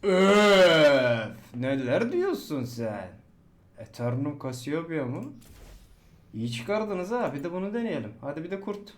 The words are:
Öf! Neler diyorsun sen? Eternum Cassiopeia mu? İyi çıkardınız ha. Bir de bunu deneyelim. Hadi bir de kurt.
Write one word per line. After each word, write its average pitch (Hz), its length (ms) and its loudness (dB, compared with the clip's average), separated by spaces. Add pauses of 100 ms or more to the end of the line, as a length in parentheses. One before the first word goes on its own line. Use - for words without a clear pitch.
Öf! 175 1300 6 (280)
Neler 135 560 -2
diyorsun 311 520 -4
sen? 110 440 -8 (680)
Eternum 123 640 -6
Cassiopeia 147 640 -6
mu? 165 280 -8 (1000)
İyi 117 180 -6
çıkardınız 196 580 -6
ha. 220 240 -4
Bir 143 100 -10
de 170 80 -8
bunu 190 220 -8
deneyelim. 160 460 -6
Hadi 147 240 -10
bir 175 60 -12
de 190 100 -8
kurt. - 380 -12